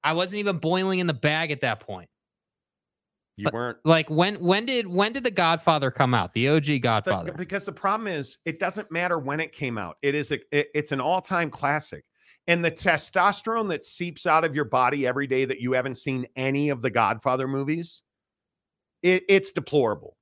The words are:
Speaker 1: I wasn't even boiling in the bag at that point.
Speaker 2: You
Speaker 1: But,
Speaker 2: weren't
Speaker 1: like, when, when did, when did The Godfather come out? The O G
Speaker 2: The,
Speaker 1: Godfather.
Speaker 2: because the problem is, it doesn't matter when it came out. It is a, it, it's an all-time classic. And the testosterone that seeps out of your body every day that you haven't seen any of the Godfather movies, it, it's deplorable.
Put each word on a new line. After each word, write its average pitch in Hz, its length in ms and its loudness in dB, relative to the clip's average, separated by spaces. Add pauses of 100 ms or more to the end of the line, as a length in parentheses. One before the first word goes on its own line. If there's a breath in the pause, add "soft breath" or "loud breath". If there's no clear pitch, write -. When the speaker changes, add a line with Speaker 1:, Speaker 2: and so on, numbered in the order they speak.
Speaker 1:
I 151 120 2
wasn't 185 260 -2
even 196 180 0
boiling 185 400 2
in 180 80 0
the 156 80 -4
bag 151 380 0
at 135 80 -6
that 113 200 -2
point. 92 300 -14 (1300)
Speaker 2:
You 104 80 -10
Speaker 1:
But, - 100 0
Speaker 2:
weren't 120 300 -4
Speaker 1:
like, 156 260 4
when, 180 300 0
when 190 260 2
did, 240 220 -2
when 196 240 0
did 262 100 -6
The 247 80 0
Godfather 165 640 2
come 127 200 4
out? 113 220 2
The 120 140 2
O 156 120 4
G 147 140 0
Speaker 2:
The, 135 60 0
Speaker 1:
Godfather. 110 520 0
Speaker 2:
because 180 320 -8
the 196 80 -8
problem 208 360 -2
is, 151 360 -6
it 165 140 -6
doesn't 190 320 -4
matter 175 280 -2
when 143 220 -4
it 160 120 -6
came 120 260 -6
out. 87 240 -8
It 143 120 2
is 147 180 -2
a, 135 80 -4 (100)
it, 147 240 0
it's 147 180 -2
an 135 80 -2
all-time 170 500 0
classic. 143 540 -4 (440 soft breath)
And 170 160 0
the 160 60 2
testosterone 196 1000 0
that 151 140 -6
seeps - 420 -6
out 160 180 4
of 156 100 0
your 147 100 0
body 127 420 2
every 135 200 0
day 131 180 2
that 127 160 -4
you 123 120 0
haven't 127 240 0
seen 131 300 -4 (100)
any 139 340 0
of 127 120 -2
the 127 80 0
Godfather 120 580 2
movies, 143 540 -4 (1000)
it, 180 260 4
it's 190 240 4
deplorable. 123 680 0